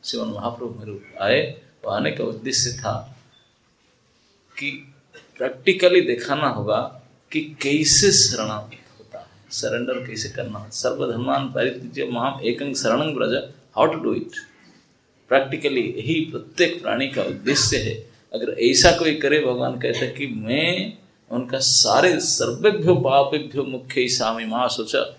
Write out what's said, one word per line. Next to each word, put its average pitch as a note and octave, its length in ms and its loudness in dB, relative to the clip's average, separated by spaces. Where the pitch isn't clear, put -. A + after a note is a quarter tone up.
श्रीमन A2+ 240 -6
महाप्रभु A2 500 -8
में G#2 80 -14
रूप G2+ 160 -12
आए। B2 400 0
वो G#2+ 60 -4
आने A2 200 -2
का - 140 -6
उद्देश्य A#2 480 -4
था - 440 -8
कि C#3 360 -10
प्रैक्टिकली F3+ 640 4
दिखाना C#3 480 0
होगा G#2+ 540 -2
कि D#3 80 0
कैसे D3+ 720 4
शरणागत - 880 0
होता - 200 -20
है, - 80 -18
सरेंडर B2 560 -4
कैसे A2+ 220 -8
करना G#2+ 300 -8
है। - 120 -16
"सर्वधर्मान C3 800 -2
परित्यज्य B2+ 560 -4
माम B2+ 360 -4
एकं B2+ 340 -2
शरणं C3+ 400 0
व्रज", A#2 380 -2
how D#3+ 160 4
to D#3 120 -4
do G#2+ 80 0
it? - 160 -8
प्रैक्टिकली C3+ 520 2
यही B2 400 -2
प्रत्येक - 640 -2
प्राणी A#2 260 -2
का B2+ 140 -4
उद्देश्य C3+ 540 0
है। - 360 -6
अगर A#2 260 -4
ऐसा C3 300 6
कोई D#3+ 240 2
करे, D3 260 2
भगवान B2+ 400 -2
कहते B2 180 -2
हैं B2 160 -4
कि C#3+ 120 -8
मैं D3 720 -4
उनका B2 280 -4
सारे D3+ 640 4
"सर्वेभ्यो E3+ 760 2
पापेभ्यो C3+ 680 2
मुख्यैषामि B2 840 -2
मा A#2 240 0
शुचः" - 500 -2